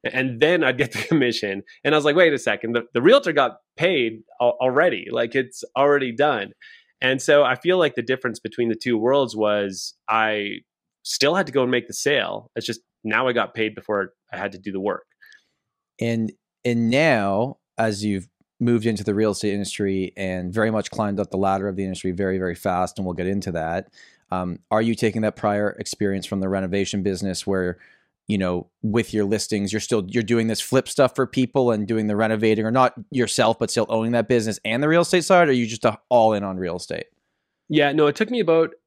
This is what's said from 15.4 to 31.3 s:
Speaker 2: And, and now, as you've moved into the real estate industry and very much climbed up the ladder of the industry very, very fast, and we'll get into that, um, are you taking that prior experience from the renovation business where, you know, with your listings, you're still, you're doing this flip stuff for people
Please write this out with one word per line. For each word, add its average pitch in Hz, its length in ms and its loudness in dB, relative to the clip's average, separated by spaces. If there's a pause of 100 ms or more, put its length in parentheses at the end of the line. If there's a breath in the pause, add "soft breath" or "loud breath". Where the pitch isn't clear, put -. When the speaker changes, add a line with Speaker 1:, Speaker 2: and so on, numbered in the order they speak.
Speaker 2:
And, 113 320 -2 (340)
and 117 240 2
now, 120 680 2 (200)
as 107 260 -2
you've 98 240 -2 (320)
moved 120 260 2
into 104 180 0
the 104 100 0
real 107 180 2
estate 101 220 -2
industry 98 640 -4
and 92 380 -6
very 110 180 2
much 107 200 -2
climbed 104 280 -2
up 98 120 -4
the 95 60 -4
ladder 98 300 0
of 92 80 -6
the 98 80 -4
industry 95 280 -4
very, 95 260 -2
very 90 180 -4
fast, 90 420 -2
and 98 80 -6
we'll 90 100 -4
get 90 120 -4
into 98 240 -4
that, 82 400 -6 (400 soft breath)
um, 90 280 -6 (120)
are 110 100 2
you 113 140 0
taking 110 260 -2
that 107 140 -2
prior 104 360 0
experience 98 540 -4
from 101 140 -4
the 95 100 -2
renovation 95 540 -2
business 95 420 -4
where, 92 320 -2 (500 soft breath)
you 104 100 0
know, 90 320 -2 (120)
with 110 320 -2
your 104 120 2
listings, 101 480 -2
you're 110 80 -4
still, 107 260 -2
you're 113 160 -2
doing 113 240 2
this 107 140 -2
flip - 260 0
stuff - 280 2
for 131 120 0
people 127 440 0